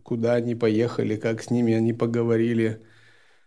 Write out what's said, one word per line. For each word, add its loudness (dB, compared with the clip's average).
куда -2
они -2
поехали, 0
как -4
с -10
ними 2
они 2
поговорили, 0